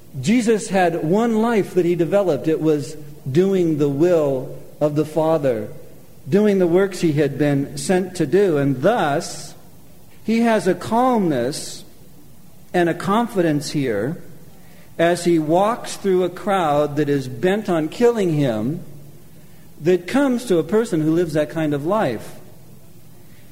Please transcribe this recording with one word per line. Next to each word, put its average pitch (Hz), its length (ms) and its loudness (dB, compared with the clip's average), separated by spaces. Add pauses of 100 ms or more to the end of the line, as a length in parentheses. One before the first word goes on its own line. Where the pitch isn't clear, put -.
(200)
Jesus 214 480 2
had 175 360 0
one 214 360 2
life 226 340 0
that 180 100 2
he 175 100 2
developed. 170 540 0
It 160 120 0
was 151 360 0 (340)
doing 175 480 2
the 143 100 2
will 143 680 0 (220)
of 147 160 0
the 151 80 2
Father, 143 640 0 (600)
doing 202 300 4
the 180 80 4
works 185 340 2
he 165 120 2
had 143 260 0
been 143 400 0
sent 185 380 -2
to 160 100 0
do. 180 300 4
And 139 260 0
thus, 175 720 -2 (720)
he 226 160 2
has 220 260 2
a 185 80 4
calmness 180 1080 0 (880)
and 175 160 2
a 160 60 -2
confidence 175 760 0
here 127 520 -2 (760)
as 170 260 2
he 170 140 4
walks 185 580 0
through 185 280 0
a 175 60 -4
crowd 151 680 0
that 147 120 0
is 139 200 -2
bent 185 400 -2
on 160 200 0
killing 233 440 0
him 139 500 -2 (1000)
that 180 260 0
comes 254 380 0
to 180 120 2
a 156 60 0
person 196 380 0
who 156 100 2
lives 165 220 0
that 151 160 0
kind 156 240 -2
of 139 100 -4
life. 165 560 -4 (1120)